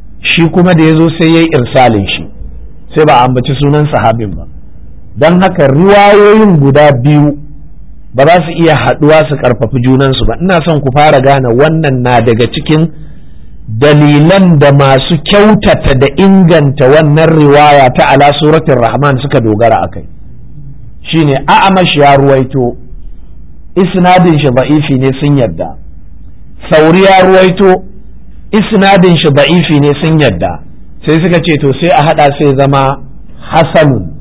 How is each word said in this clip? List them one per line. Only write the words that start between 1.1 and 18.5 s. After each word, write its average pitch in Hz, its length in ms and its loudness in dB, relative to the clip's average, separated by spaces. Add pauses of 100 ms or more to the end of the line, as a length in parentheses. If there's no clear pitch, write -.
sai 165 160 0
ya 165 100 2
yi 165 140 0
irsalin 123 520 0
shi, - 180 -8 (680)
sai 151 160 0
ba 139 160 4
a - 40 2
ambaci 127 360 -2
sunan 147 240 0
sahabin 117 480 -2
ba. 80 120 -12 (680)
Don 170 280 2
haka 180 280 0
riwayoyin 202 880 4
guda 143 340 4
biyu 143 460 0 (760)
ba 123 100 0
za 165 120 4
su 170 140 -2 (120)
iya 156 160 2
haɗuwa 147 480 2
su 143 80 -6
ƙarfafi 123 480 -2
junansu 131 420 0
ba. 113 140 -2
Ina 180 240 0
son 156 180 -2
ku 147 140 -6
fara 147 240 2
gane 135 320 0
wannan 147 500 0
na 123 220 0
daga 117 240 0
cikin 156 400 -2 (800)
dalilan 147 880 2
da 143 140 4
masu 139 560 2
kyautata 202 720 2
da 135 160 4
inganta 165 720 2
wannan 151 400 4
riwaya 147 640 4
ta 143 240 0
ala 143 240 4
suratul 151 400 2